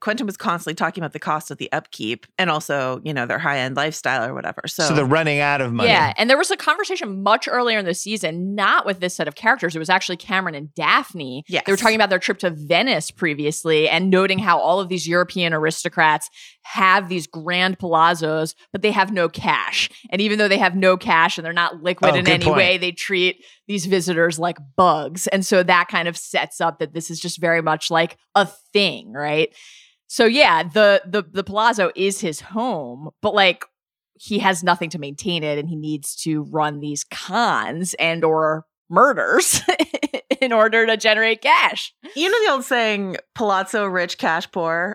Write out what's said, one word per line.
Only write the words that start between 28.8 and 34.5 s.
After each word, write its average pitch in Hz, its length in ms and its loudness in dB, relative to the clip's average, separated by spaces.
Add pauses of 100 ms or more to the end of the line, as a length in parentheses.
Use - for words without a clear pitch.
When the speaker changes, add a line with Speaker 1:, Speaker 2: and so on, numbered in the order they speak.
Speaker 3:
right? 151 420 -2 (520)
So - 180 2
yeah, 226 380 4
the, 202 420 4
the, 185 180 -2
the 185 220 -6
palazzo 208 500 0
is 196 260 -2
his 160 200 -6
home, 156 680 -8 (100)
but, 208 140 0
like, 190 320 2 (480)
he - 240 -6
has 190 240 0